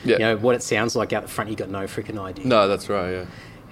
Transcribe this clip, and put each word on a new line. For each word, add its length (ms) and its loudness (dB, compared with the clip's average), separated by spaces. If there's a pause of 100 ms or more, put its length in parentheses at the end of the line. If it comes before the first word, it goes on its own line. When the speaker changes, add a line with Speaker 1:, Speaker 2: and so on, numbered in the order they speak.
Speaker 1:
Yeah. 120 4
Speaker 2:
You 60 6
know, 180 4
what 160 4
it 80 -2
sounds 340 0
like 160 -2
out 120 -2
the 40 -14
front, 220 -6
you 60 -6
got 120 -6
no 160 -6
freaking 340 -8
idea. 280 -8
Speaker 1:
No, 220 6
that's 200 0
right, 220 0
yeah. 140 -4 (480)